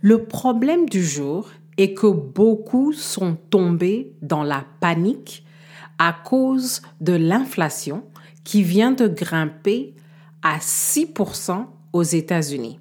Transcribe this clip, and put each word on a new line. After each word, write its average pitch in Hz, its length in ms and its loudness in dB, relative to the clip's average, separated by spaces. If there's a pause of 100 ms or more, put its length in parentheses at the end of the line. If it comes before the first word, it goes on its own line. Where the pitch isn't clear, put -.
Le 220 240 6
problème 269 640 0
du 190 140 0
jour 147 480 -4 (260)
est 196 180 2
que - 120 2
beaucoup 220 840 2
sont 185 440 -4 (120)
tombés 180 640 0 (100)
dans 151 220 -2
la 143 200 -4 (140)
panique 180 680 -2 (540)
à 165 140 2
cause 262 720 -2 (180)
de 175 140 2
l'inflation 170 920 0 (400)
qui 208 180 2
vient 202 300 4
de 247 160 2
grimper 170 880 -4 (460)
à 156 180 0
six - 460 -2
pour - 280 -4
cent 196 400 -6 (180)
aux 175 120 2
États-Unis 156 760 -2